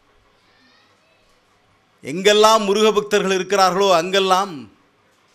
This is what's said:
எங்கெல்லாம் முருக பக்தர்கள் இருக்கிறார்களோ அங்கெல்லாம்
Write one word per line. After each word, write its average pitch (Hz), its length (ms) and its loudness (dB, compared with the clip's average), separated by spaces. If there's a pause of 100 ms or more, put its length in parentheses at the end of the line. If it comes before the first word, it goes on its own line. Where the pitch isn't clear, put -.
(2000)
எங்கெல்லாம் 208 600 2
முருக 214 280 0
பக்தர்கள் 196 460 -2
இருக்கிறார்களோ 190 540 0
அங்கெல்லாம் 185 600 0 (840)